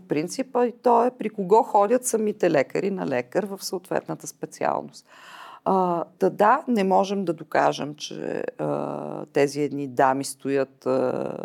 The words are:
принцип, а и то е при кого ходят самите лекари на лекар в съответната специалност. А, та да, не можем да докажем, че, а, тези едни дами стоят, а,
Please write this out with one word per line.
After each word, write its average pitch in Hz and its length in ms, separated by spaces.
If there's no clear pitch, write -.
принцип, 175 480
а 247 120
и 220 40
то 233 340
е 247 60
при 220 180
кого 202 340
ходят 226 420
самите 208 460
лекари 156 400
на 185 160
лекар 131 380
в 196 180
съответната 160 640
специалност. - 800
А, 180 380
та 185 100
да, 208 380
не 226 160
можем 190 420
да 170 80
докажем, 147 640
че, - 480
а, 147 680
тези 143 360
едни 143 260
дами 135 360
стоят, 135 600
а, 127 600